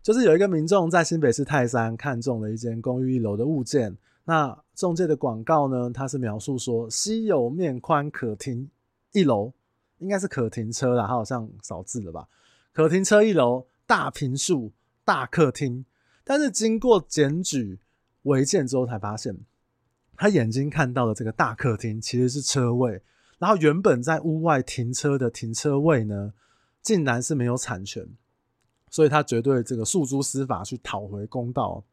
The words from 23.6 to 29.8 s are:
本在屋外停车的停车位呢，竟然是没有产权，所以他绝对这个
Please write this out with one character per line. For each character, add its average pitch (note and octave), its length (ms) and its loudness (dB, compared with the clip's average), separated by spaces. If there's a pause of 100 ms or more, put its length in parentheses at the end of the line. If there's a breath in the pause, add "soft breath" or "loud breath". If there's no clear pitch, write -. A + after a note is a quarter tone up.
本 D3 180 4
在 D#3 200 -2
屋 D#3+ 220 -2
外 D#3 200 2
停 B2 300 -6
车 C#3 260 0
的 B2+ 100 0
停 A2+ 240 -8
车 C#3 280 0
位 D3 240 2
呢， G#2 280 -6 (480)
竟 F#3+ 240 0
然 B2 160 0
是 C#3+ 140 -4
没 B2+ 100 0
有 A#2+ 120 0
产 G2+ 280 -8
权， - 240 -12 (800)
所 - 160 4
以 D3+ 40 6
他 D3 120 4
绝 A#2+ 220 0
对 B2+ 220 2
这 B2+ 120 -4
个 A2 80 -4